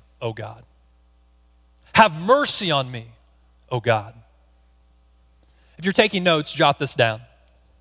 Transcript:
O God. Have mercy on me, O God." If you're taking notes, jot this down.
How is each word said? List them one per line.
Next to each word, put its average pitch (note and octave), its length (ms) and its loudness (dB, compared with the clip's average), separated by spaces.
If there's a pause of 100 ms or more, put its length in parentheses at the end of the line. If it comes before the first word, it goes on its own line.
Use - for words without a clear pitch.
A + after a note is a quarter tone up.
(220)
O A#2 100 -6
God. A2+ 320 -16 (1300)
Have G#3+ 220 4
mercy G#3 560 0
on C#3 180 0
me, A#2 180 -12 (640)
O B2 120 -4
God." A2 320 -2 (1600)
If D#3+ 60 -16
you're F#3+ 80 0
taking G3+ 320 2
notes, D#3+ 300 0
jot D3 260 2
this C#3 160 -6
down. A2+ 240 0 (600)